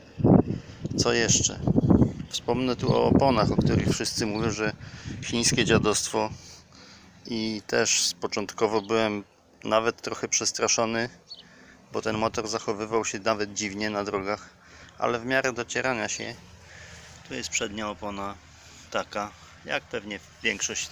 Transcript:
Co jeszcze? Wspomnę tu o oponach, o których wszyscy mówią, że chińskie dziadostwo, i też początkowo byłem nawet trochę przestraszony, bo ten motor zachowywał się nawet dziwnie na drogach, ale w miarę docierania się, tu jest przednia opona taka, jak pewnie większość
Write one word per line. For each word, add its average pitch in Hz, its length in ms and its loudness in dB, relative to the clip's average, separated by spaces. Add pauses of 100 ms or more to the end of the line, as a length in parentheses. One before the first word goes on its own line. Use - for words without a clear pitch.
(1000)
Co 120 140 2
jeszcze? 110 480 2 (720)
Wspomnę 123 460 0
tu 117 200 2
o 120 80 4
oponach, 117 480 4
o 104 40 -2
których 101 320 2
wszyscy - 380 -2
mówią, 107 240 0
że 107 220 0 (520)
chińskie 120 400 2
dziadostwo, 107 680 2 (960)
i 110 400 -4
też - 540 2
początkowo 104 640 0
byłem 104 420 0 (400)
nawet 110 380 2
trochę - 260 -6
przestraszony, 113 800 0 (840)
bo 110 100 -4
ten 110 160 -2
motor 110 300 -2
zachowywał 110 560 -2
się - 140 -6
nawet 104 360 0
dziwnie 104 360 -4
na 101 140 -2
drogach, 101 460 -4 (480)
ale 120 220 0
w 117 60 -8
miarę 131 260 0
docierania 120 560 -2
się, 113 260 -8 (920)
tu 135 60 -10
jest 123 140 -8
przednia 107 400 -4
opona 101 460 -8 (560)
taka, 104 420 -4 (320)
jak 139 180 -4
pewnie 101 380 -8 (220)
większość 101 500 -2